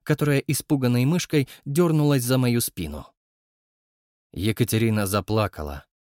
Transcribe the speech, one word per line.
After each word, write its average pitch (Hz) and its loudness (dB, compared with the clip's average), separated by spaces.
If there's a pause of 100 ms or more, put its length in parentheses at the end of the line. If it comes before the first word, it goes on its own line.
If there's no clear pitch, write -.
которая 147 0
испуганной 127 0
мышкой 151 0 (160)
дернулась 147 2
за 127 0
мою 123 2
спину. 73 -8 (1200)
Екатерина 110 0
заплакала, 98 -2 (220)